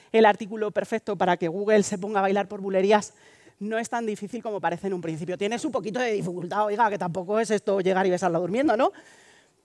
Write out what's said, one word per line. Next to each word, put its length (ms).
el 140
artículo 460
perfecto 460
para 200
que 120
Google 340
se 160
ponga 220
a 20
bailar 260
por 120
bulerías 520
no 200
es 100
tan 160
difícil 380
como 180
parece 280
en 60
un 60
principio. 380
Tiene 200
su 120
poquito 300
de 120
dificultad, 520
oiga, 260
que 80
tampoco 400
es 120
esto 300
llegar 260
y 40
besarla 280
durmiendo, 380
¿no? 160